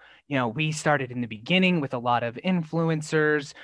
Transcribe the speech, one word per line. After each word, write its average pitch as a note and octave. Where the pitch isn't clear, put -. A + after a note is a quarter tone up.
you C#3+
know, B2
we D#3
started D3
in B2
the A#2+
beginning E3+
with C#3
a B2+
lot A#2+
of A#2
influencers, D#3